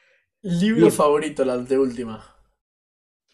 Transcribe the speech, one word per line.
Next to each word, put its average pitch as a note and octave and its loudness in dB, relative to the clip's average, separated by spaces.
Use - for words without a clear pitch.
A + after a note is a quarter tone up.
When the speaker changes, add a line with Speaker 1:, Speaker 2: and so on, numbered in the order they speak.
Speaker 1:
¿Libro G3+ 0
Speaker 2:
Bien. G#3+ 6
Speaker 1:
favorito, D3 0
la B2+ -2
anteúltima? B2 -2